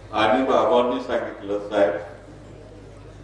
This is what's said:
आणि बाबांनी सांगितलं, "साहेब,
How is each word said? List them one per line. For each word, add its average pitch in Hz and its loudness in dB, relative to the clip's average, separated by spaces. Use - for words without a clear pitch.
आणि 123 2
बाबांनी 131 2
सांगितलं, 104 -4
"साहेब, 101 2